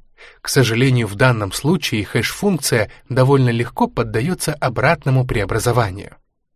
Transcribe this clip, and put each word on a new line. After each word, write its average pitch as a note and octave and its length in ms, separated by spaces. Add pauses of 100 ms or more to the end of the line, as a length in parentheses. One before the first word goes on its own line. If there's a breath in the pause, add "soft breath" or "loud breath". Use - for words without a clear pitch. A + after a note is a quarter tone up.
(420 loud breath)
К - 80
сожалению, B2 580
в G2+ 80
данном A2 380
случае C3+ 500
хэш-функция B2+ 840 (180 soft breath)
довольно B2+ 440
легко A#2+ 360
поддаётся B2 680
обратному C3 720
преобразованию. G#2+ 920 (380)